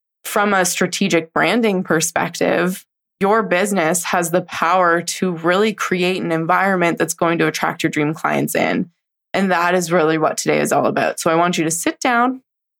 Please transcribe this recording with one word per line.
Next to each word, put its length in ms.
from 280
a 140
strategic 680
branding 500
perspective, 1000
your 220
business 600
has 260
the 120
power 580
to 320
really 400
create 500
an 100
environment 680
that's 160
going 240
to 80
attract 360
your 80
dream 220
clients 420
in. 360
And 180
that 240
is 160
really 280
what 180
today 240
is 100
all 160
about. 320
So 120
I 40
want 220
you 80
to 60
sit 300
down, 420